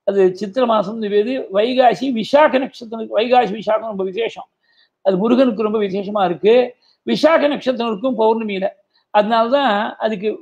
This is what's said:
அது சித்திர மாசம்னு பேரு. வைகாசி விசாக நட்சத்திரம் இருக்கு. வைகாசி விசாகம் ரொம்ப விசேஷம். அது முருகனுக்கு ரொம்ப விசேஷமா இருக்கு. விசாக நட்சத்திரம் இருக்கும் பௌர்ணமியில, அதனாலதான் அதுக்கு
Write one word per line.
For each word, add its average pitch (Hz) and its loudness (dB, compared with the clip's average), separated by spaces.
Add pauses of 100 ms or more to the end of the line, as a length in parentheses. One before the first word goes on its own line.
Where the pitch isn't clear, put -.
அது 190 2
சித்திர 214 -2
மாசம்னு 214 -2
பேரு. 214 -2
வைகாசி 247 2
விசாக 262 2
நட்சத்திரம் 226 -10
இருக்கு. 214 -4
வைகாசி 240 2
விசாகம் 214 -2
ரொம்ப 202 -6
விசேஷம். 196 -8 (540)
அது 190 2
முருகனுக்கு 233 2
ரொம்ப 214 0
விசேஷமா 202 -2
இருக்கு. 208 2 (280)
விசாக 302 2
நட்சத்திரம் 240 -2
இருக்கும் 220 -4
பௌர்ணமியில, 220 0 (500)
அதனாலதான் 233 0
அதுக்கு 214 -4